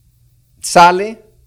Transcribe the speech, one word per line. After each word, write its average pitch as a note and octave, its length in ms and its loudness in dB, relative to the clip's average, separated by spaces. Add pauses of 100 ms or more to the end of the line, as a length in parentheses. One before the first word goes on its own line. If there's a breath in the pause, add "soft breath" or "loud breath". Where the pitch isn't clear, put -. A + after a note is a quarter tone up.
(600)
sale F3+ 640 0 (240)